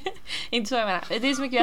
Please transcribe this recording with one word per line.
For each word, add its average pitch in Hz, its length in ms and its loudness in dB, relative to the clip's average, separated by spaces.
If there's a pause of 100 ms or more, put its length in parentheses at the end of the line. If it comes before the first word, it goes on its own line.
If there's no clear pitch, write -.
<laughs> - 400 -10
inte 233 200 0
så 262 60 0
jag 226 100 2
menar. 185 240 0
Det 233 200 2
är 285 60 2
så 269 60 -2
mycket 262 120 -2
vi 254 100 4